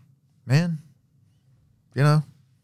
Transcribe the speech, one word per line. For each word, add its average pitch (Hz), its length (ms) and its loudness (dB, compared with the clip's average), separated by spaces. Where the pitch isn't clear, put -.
Man, 160 320 -2
you 131 60 -4
know. 147 220 2